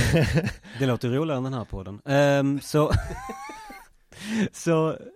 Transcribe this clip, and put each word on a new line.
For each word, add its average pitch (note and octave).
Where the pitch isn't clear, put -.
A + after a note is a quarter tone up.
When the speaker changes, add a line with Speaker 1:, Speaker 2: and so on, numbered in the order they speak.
Speaker 1:
<laughs> D#3
Speaker 2:
Det C#3
låter B2
roligare C#3+
än B2+
den C3
här A2+
podden. G2
Ehm, C#3
så, D3+
<laughs> -
så D#3+